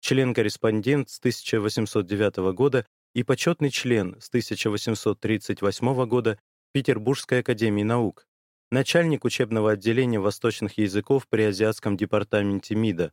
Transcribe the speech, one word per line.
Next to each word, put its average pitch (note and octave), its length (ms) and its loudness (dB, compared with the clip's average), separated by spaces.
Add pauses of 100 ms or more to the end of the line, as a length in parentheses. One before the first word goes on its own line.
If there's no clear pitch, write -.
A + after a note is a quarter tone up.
Член-корреспондент A#2+ 1080 0
с - 100 -18
тысяча - 400 -2
восемьсот G#2+ 460 -2
девятого G2 460 0
года B2+ 340 0 (300)
и B2 80 0
почетный C#3+ 480 0
член A2 500 0
с - 80 -20
тысяча A2+ 400 -2
восемьсот G#2 500 -2
тридцать G#2 420 -4
восьмого B2 440 0
года A2+ 340 0 (320)
Петербургской C3 680 0
академии G#2+ 440 0
наук. A2 440 -2 (440)
Начальник D3+ 540 2
учебного A2 460 2
отделения A2+ 480 0
восточных G#2 580 -2
языков G#2+ 500 0
при A2 160 2
Азиатском G#2+ 540 0
департаменте G2+ 760 -2
мида F#2+ 380 0